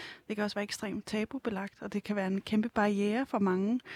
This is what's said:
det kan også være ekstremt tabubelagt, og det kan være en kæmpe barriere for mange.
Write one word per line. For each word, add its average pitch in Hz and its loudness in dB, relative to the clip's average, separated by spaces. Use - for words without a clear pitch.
det 214 -4
kan 208 0
også 208 -2
være 202 -2
ekstremt 208 -6
tabubelagt, 214 -4
og 208 -8
det 202 -2
kan 208 -2
være 190 2
en 196 0
kæmpe 220 2
barriere 208 2
for 233 -2
mange. 202 4